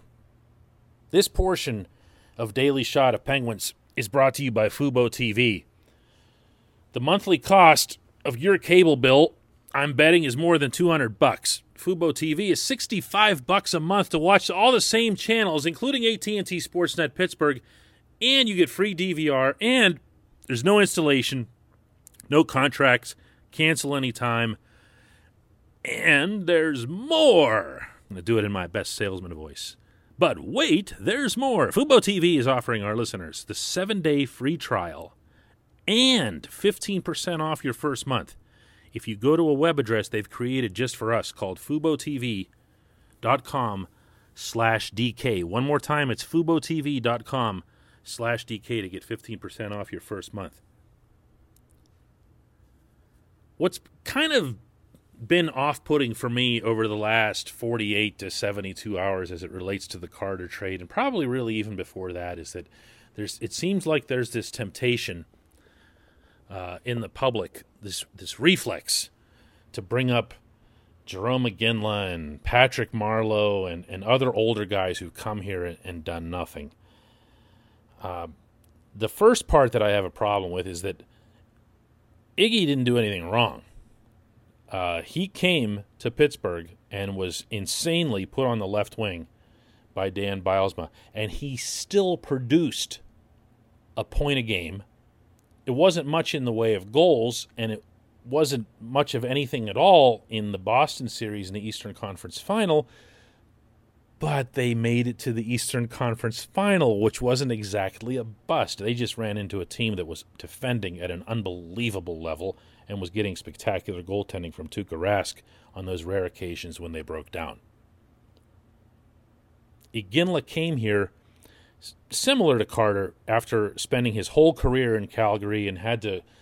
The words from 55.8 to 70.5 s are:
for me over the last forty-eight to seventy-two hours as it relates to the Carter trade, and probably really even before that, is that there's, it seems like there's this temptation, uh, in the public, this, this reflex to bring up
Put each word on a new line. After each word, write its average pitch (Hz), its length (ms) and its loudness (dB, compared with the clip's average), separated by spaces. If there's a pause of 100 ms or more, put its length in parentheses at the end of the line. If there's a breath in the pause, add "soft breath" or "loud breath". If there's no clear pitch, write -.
for 123 160 -4
me 123 280 0
over 110 280 0
the 104 80 -4
last 107 520 0
forty-eight 107 720 -2
to 98 140 -10
seventy-two 101 640 -6
hours 92 340 -2
as 87 120 -12
it 87 80 -12
relates 92 340 -8
to - 140 -12
the 85 80 -12
Carter 95 400 -8
trade, 95 340 -8
and 90 80 -16
probably 226 380 -2
really 120 260 -4
even 107 220 -4
before 92 360 -10
that, 87 280 -10
is 80 140 -16
that 90 120 -12 (480 soft breath)
there's, - 260 -10
it - 140 -8
seems 185 320 -2
like 156 220 0
there's 123 240 -2
this 113 180 -6
temptation, 107 760 -4 (1200 soft breath)
uh, 90 340 -12
in 120 180 -4
the 101 60 -8
public, 113 540 -2 (220)
this, 95 200 -10 (120)
this - 240 -14
reflex - 720 0 (600 soft breath)
to - 100 -10
bring 123 260 0
up 120 240 0 (720 soft breath)